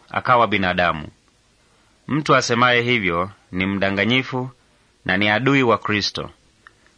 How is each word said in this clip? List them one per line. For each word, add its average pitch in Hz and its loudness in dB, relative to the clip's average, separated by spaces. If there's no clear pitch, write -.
akawa 117 2
binadamu. 90 0
Mtu 147 0
asemaye 123 2
hivyo 101 -2
ni 92 -2
mdanganyifu 101 -2
na 92 -2
ni 104 0
adui 131 2
wa 113 4
Kristo. 95 -4